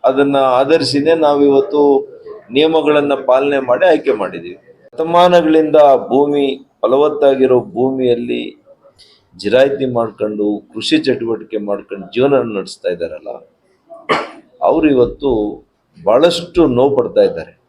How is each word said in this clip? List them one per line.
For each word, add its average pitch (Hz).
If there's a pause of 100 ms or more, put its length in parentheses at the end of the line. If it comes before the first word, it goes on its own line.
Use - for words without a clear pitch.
ಅದನ್ನ 139
ಆಧರಿಸಿನೇ 139
ನಾವಿವತ್ತು 143 (420)
ನಿಯಮಗಳನ್ನ 147
ಪಾಲನೆ 139
ಮಾಡಿ 127
ಆಯ್ಕೆ 147
ಮಾಡಿದೀವಿ. 90 (260)
ಶತಮಾನಗಳಿಂದ 160 (200)
ಭೂಮಿ, 139 (160)
ಫಲವತ್ತಾಗಿರೋ 135
ಭೂಮಿಯಲ್ಲಿ 120 (720)
ಜಿರಾಯ್ತಿ 135
ಮಾಡ್ಕೊಂಡು 107 (120)
ಕೃಷಿ 110
ಚಟುವಟಿಕೆ 113
ಮಾಡ್ಕೊಂಡು 101
ಜೀವನ 123
ನಡೆಸ್ತಾ 95
ಇದ್ದಾರಲ್ಲ, 82 (1300)
ಅವ್ರು 151
ಇವತ್ತು 131 (720)
ಬಹಳಷ್ಟು 160
ನೋವು 131
ಪಡ್ತಾ -
ಇದ್ದಾರೆ. 87